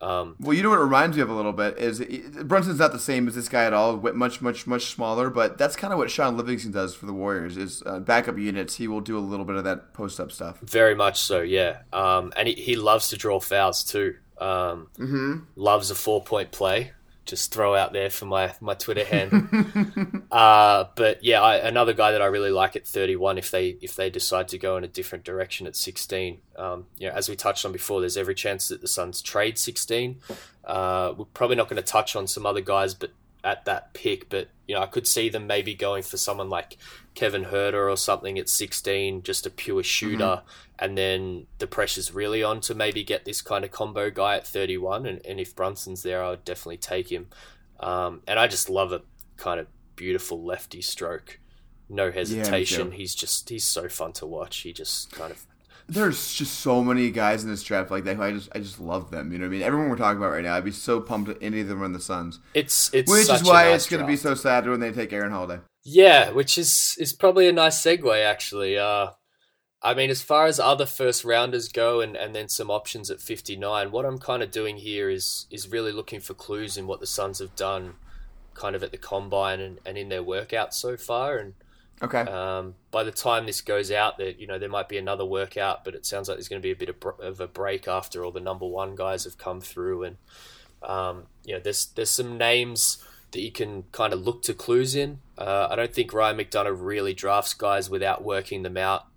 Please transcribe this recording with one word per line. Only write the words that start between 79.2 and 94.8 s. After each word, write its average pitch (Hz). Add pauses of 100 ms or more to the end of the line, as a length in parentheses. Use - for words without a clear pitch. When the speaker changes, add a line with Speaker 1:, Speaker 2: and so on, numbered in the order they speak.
Speaker 1:
and, 95
and 95
in 98
their 92
workouts 101
so 123
far. 123
And 98 (480)
Speaker 2:
Okay. 120
Speaker 1:
um, 92 (140)
by 110
the 110
time 113
this 107
goes 101
out, 104
that, 95
you 104
know, 95
there 98
might 101
be 101
another 98
workout, 95
but 95
it -
sounds 98
like 98
there's 92
gonna 98
be 92
a 92
bit 90
of, 90
br-, 95 (120)
of 92
a 90
break 98
after 92
all 87
the 90
number 92
one 95
guys 95
have 90
come 92
through. 90
And, 87 (640)
um, 92 (200)
you 107
know, 92
there's, 101
there's 110
some 120
names 120 (280)
that -
you 110
can 104
kinda 104
look 110
to 110
clues 131